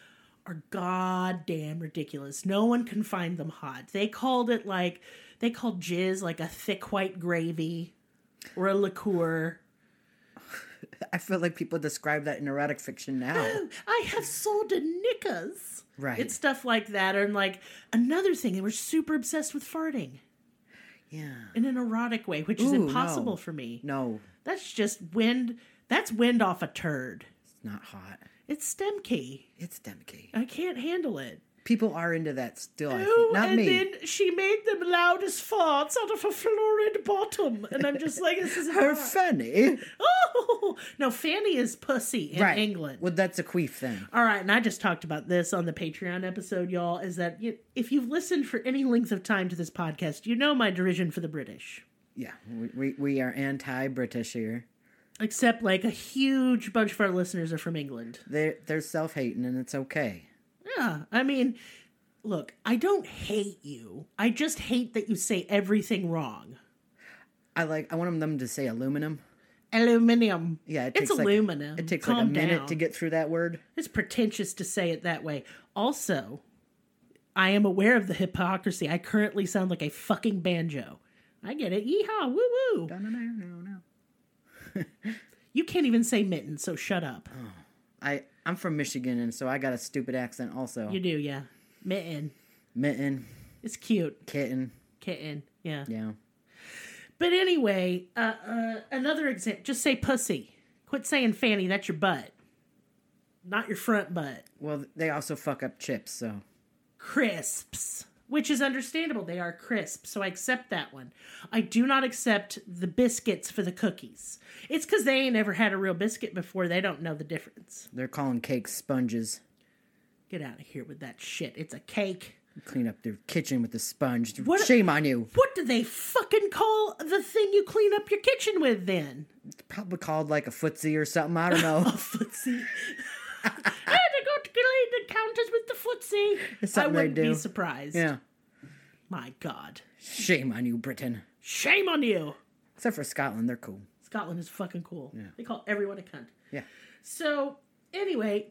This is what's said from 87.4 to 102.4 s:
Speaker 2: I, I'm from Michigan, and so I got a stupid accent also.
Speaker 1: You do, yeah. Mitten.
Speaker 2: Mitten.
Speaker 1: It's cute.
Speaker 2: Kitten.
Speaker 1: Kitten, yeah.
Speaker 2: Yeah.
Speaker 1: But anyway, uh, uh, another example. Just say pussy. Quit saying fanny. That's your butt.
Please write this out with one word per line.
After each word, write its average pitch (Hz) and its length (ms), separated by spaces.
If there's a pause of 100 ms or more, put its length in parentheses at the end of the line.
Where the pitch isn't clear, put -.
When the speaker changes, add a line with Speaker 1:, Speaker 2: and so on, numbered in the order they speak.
Speaker 2:
I, 143 220 (240)
I'm 170 80
from 170 220
Michigan, 127 420
and 117 160
so 131 140
I 135 100
got 131 140
a 120 60
stupid 127 360
accent 123 420
also. 123 340
Speaker 1:
You 185 100
do, 180 80
yeah. 147 340 (400)
Mitten. 165 480 (460)
Speaker 2:
Mitten. 135 500 (360)
Speaker 1:
It's - 140
cute. 175 500
Speaker 2:
Kitten. 131 440 (300)
Speaker 1:
Kitten, 151 420 (220)
yeah. 147 240
Speaker 2:
Yeah. 110 240 (1080)
Speaker 1:
But 349 140
anyway, 208 720 (120)
uh, 226 180 (120)
uh, 226 280 (180)
another 294 340
example. 208 380
Just 269 180
say 269 140
pussy. - 580 (320)
Quit - 200
saying 254 260
fanny. 202 340
That's 196 220
your 160 80
butt. 156 340 (1120)